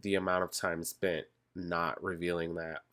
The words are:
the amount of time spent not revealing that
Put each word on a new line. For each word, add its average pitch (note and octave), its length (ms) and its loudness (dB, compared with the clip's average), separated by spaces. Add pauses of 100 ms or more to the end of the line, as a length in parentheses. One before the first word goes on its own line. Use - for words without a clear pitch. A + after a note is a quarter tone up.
the G2 140 2
amount F#2 300 4
of F2 60 -4
time E2 340 -2
spent F2 400 0 (280)
not E2+ 480 -2
revealing E2+ 540 0
that D#2+ 380 -6